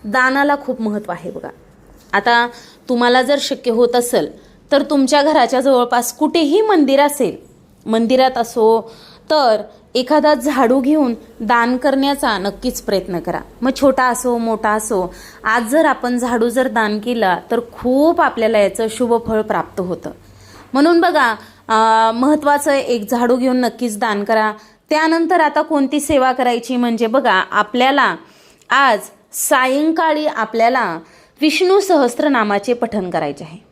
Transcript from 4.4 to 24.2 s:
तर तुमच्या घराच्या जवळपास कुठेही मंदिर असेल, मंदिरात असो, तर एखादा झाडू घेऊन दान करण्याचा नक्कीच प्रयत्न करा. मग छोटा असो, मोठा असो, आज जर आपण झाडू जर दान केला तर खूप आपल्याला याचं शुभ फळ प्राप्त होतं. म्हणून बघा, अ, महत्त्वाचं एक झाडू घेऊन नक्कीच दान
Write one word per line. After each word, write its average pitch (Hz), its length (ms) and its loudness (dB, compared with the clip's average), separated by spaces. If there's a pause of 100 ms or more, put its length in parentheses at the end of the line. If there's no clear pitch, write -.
तर 294 100 4
तुमच्या 285 400 2
घराच्या 269 380 2
जवळपास 247 520 0
कुठेही 311 500 0
मंदिर 294 380 2
असेल, - 360 0 (500)
मंदिरात 233 520 2
असो, 226 540 0 (380)
तर 240 320 2 (320)
एखादा 294 400 2
झाडू 262 460 2
घेऊन 269 340 0 (260)
दान 240 360 0
करण्याचा 269 600 -2
नक्कीच - 440 -6
प्रयत्न 185 360 -4
करा. 165 200 -6 (240)
मग 262 80 0 (100)
छोटा 269 240 2
असो, 240 340 -2
मोठा 226 320 -2
असो, 214 440 -4 (300)
आज 220 240 -2
जर 311 160 2
आपण 247 340 0
झाडू 240 300 -2
जर 254 200 0
दान 214 300 -2
केला 208 400 -2 (120)
तर 175 100 0 (120)
खूप 294 480 2
आपल्याला 226 380 0
याचं 202 320 0
शुभ 233 240 0 (120)
फळ 220 140 0
प्राप्त 202 400 -4
होतं. 175 300 -8 (640)
म्हणून 330 280 4
बघा, 294 340 2 (340)
अ, 220 440 2
महत्त्वाचं 285 600 0
एक 240 380 -2
झाडू 247 260 2
घेऊन 254 200 0
नक्कीच 240 420 -4
दान 208 260 -2